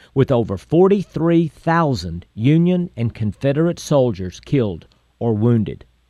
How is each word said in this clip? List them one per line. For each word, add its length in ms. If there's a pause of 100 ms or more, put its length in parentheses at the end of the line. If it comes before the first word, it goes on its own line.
(140)
with 180
over 260
forty-three 920
thousand 840
Union 600
and 180
Confederate 680
soldiers 600
killed 480 (320)
or 140
wounded. 520 (240)